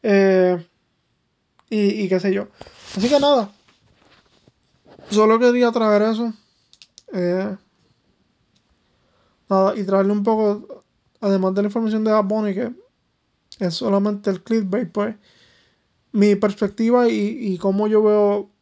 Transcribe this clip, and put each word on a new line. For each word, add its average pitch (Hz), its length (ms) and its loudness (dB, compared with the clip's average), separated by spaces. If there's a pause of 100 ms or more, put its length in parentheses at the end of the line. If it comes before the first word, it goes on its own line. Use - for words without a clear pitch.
Eh, 190 600 2 (1080)
y, 208 320 0
y 190 80 -4
qué 185 100 0
sé 196 140 -2
yo. 202 140 -6 (460)
Así 208 140 -2
que 285 100 4
nada, 277 320 2 (1600)
solo 214 280 4
quería 240 340 2
traer 214 300 2
eso. 220 320 -2 (800)
Eh, 185 420 -4 (1900)
nada, 190 280 2
y 208 80 -6
traerle 196 280 0
un 208 120 -2
poco, 214 600 -2 (360)
además 190 340 0
de 202 80 0
la 208 60 -2
información 220 340 -2
de 214 80 0
Bad 214 140 2
Bunny, 214 280 -2
que 226 200 -6 (880)
es 175 140 -4
solamente 202 560 -2
el 190 120 -6
clickbait, 208 480 -4
pues, 214 240 -4 (960)
mi 208 240 4
perspectiva 220 720 0
y, 214 440 -4
y 175 60 -6
cómo 196 280 -2
yo 214 160 2
veo 208 480 0 (120)